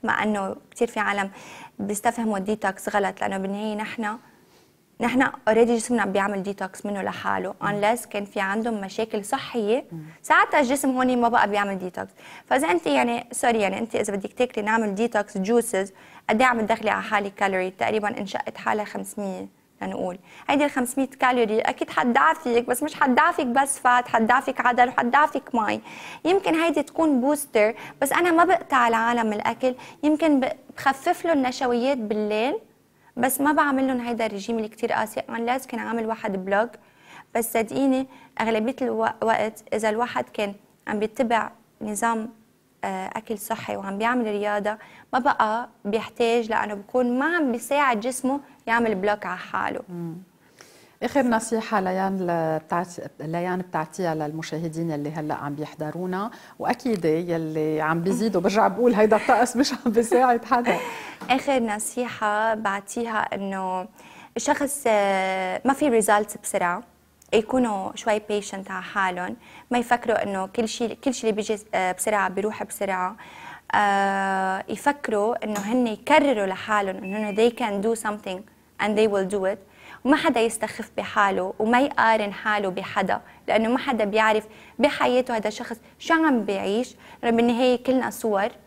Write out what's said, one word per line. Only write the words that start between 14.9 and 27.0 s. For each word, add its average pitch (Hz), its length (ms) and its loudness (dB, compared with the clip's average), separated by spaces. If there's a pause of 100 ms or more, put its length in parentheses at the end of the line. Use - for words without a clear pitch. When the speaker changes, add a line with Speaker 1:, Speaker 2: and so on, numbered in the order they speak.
Speaker 1:
ديتوكس 208 440 -2
جوسز، 196 540 0 (380)
قد 220 100 2
إيه 262 80 6
عم 240 120 2
تدخلي 220 300 0
على 196 120 0
حالك 202 320 -2
كالوري؟ 190 360 0
تقريبًا 208 480 -2
إن 202 80 -6
شقت - 300 -8
حالها 214 280 -2
خمسمية، 196 640 -8 (340)
لنقول. 185 360 -6 (300)
هيدي 285 160 4
الخمسمية 269 420 0
كالوري 240 540 2
أكيد - 300 -2
حتدعفيك، 247 760 2
بس 254 160 -2
مش 294 120 -4
حتدعفيك 294 520 4
بس 269 320 2
فات، 247 300 4
حتدعفيك 247 580 2
عضل 247 220 6
وحتدعفيك 269 680 2
مي. 214 260 0 (440)
يمكن 349 300 4
هيدي 320 280 2
تكون 302 380 2